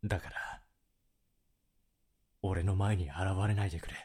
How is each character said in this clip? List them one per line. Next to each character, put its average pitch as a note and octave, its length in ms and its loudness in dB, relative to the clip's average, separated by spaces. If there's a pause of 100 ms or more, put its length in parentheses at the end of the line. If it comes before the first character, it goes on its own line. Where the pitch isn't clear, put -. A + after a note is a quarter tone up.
だ G#2 140 2
か - 100 -10
ら、 - 320 -10 (1800)
俺 F#2 220 0
の F#2+ 120 4
前 G2+ 200 4
に E2+ 140 -2
現 D2 100 -10 (280)
れ G#2 80 4
な G2+ 100 2
い F#2+ 40 0
で E2 100 -4
く - 100 -10
れ。 - 160 -12